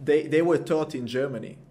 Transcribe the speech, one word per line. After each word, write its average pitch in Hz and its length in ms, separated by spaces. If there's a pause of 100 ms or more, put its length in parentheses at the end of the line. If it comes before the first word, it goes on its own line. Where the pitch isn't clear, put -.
They, 151 240
they 156 140
were 170 160
taught 156 380
in 127 100
Germany, 120 520 (140)